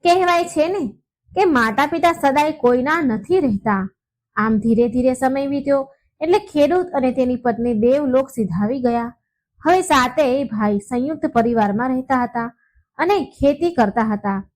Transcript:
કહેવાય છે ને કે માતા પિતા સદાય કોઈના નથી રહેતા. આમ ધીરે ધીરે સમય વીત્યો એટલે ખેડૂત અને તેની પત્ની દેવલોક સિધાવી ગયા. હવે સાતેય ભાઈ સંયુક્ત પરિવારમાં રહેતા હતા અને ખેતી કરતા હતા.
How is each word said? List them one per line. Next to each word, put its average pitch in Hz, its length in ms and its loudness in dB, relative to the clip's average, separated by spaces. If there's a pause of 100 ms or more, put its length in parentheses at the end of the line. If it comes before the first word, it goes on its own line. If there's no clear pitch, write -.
કહેવાય 349 400 2
છે 330 240 0
ને 359 200 -4 (460)
કે 370 100 2
માતા 254 420 2
પિતા 339 260 0
સદાય 294 400 0
કોઈના 277 500 0
નથી 254 380 0
રહેતા. 202 480 -2 (460)
આમ 220 240 0
ધીરે 226 300 2
ધીરે 247 260 0
સમય 269 320 -2
વીત્યો 277 460 -2 (280)
એટલે 349 180 2
ખેડૂત 359 480 0
અને 269 260 -2
તેની 254 240 0
પત્ની 240 380 -2
દેવલોક 262 540 2
સિધાવી 208 520 -4
ગયા. 233 360 -4 (500)
હવે 359 140 4
સાતેય 277 640 0
ભાઈ 208 340 -2
સંયુક્ત 254 480 -6
પરિવારમાં 226 640 0
રહેતા 254 340 -2
હતા 240 360 -8 (380)
અને 349 280 0
ખેતી 320 500 0
કરતા 226 280 0 (100)
હતા. 196 440 -6